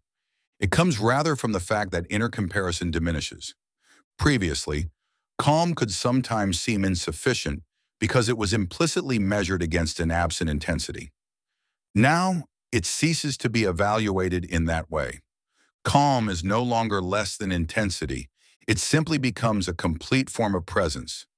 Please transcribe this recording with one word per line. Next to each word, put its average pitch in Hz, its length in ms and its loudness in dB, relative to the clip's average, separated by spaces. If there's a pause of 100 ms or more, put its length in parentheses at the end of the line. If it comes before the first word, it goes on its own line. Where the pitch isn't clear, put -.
(600)
It 98 120 0
comes 165 280 2
rather 139 360 2
from 117 160 -2
the 98 80 0
fact 104 320 -2
that 87 180 -2
inner 110 200 0
comparison 90 640 -2
diminishes. 82 640 -4 (640)
Previously, 80 720 2 (480)
calm 160 360 4
could 120 180 0
sometimes 110 680 0
seem 101 260 0
insufficient 85 800 -2 (360)
because 110 300 2
it 120 80 0
was 104 160 0
implicitly 131 640 0
measured 98 440 0
against 82 360 -2
an 82 120 0
absent 82 380 0
intensity. 73 640 -4 (840)
Now, 165 480 2 (280)
it 113 140 0
ceases 151 520 0
to - 120 -2
be 113 140 2
evaluated 95 840 0
in 82 200 0
that 80 260 -2
way. 69 300 -4 (640)
Calm 139 460 4
is 85 140 -2
no 101 180 2
longer 113 400 0
less 95 360 -2
than 98 140 -4
intensity. 82 760 -2 (380)
It 107 120 2
simply 156 380 2
becomes 113 500 0
a 90 60 -4
complete 87 560 -2
form 104 260 0
of 87 100 -2
presence. - 600 -4 (120)